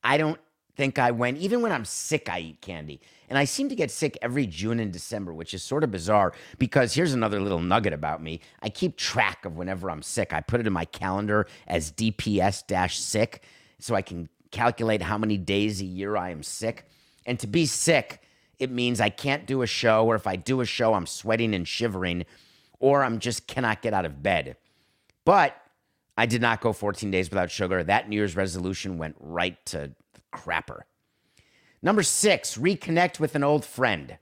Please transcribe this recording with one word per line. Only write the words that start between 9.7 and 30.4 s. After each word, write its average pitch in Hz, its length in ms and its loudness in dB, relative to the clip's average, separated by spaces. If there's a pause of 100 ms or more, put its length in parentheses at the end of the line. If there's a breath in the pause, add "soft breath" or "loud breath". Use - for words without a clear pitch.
I'm 78 100 -8
sick. - 300 -2
I 76 80 0
put 120 220 -2
it 110 60 0
in 101 60 2
my 85 120 -2
calendar 101 640 0 (200 loud breath)
as 80 240 -2
D 113 200 0
P 101 280 0
S 98 240 2
dash 90 340 0
sick - 460 -2 (340 soft breath)
so - 160 -6
I 98 80 0
can 85 280 -10 (220)
calculate 113 500 2
how 95 160 -2
many 107 200 2
days 98 440 0
a 98 40 -6
year 95 300 -6
I 92 140 -2
am 78 140 -10
sick. - 440 -6 (380 soft breath)
And 120 140 -2
to 113 80 -6
be 156 180 4
sick, - 560 0 (360 soft breath)
it 131 140 -2
means 120 280 0
I 107 100 4
can't 143 360 -2
do 135 160 0
a 117 60 0
show, 110 380 4
or 113 100 4
if 104 100 -2
I 95 100 -2
do 127 260 0
a 120 40 0
show, 113 280 2
I'm 92 120 2
sweating 113 480 0
and 87 140 -2
shivering, 92 580 -2 (540 soft breath)
or 139 240 6
I'm 117 160 0
just - 280 -4
cannot 113 340 0
get 110 120 0
out 92 120 0
of 71 180 -8
bed. 82 340 0 (680)
But 180 320 6 (600)
I 113 80 4
did 117 160 2
not 117 200 2
go 113 120 2
fourteen 101 380 -4
days 92 180 0
without 92 220 0
sugar. 92 320 -2
That 104 260 2
New 107 60 -2
Year's 101 200 0
resolution 92 600 -4
went 78 220 -8
right 85 480 -4
to 71 240 -8 (220)
the - 80 -20 (120)
crapper. - 480 -4 (1000 soft breath)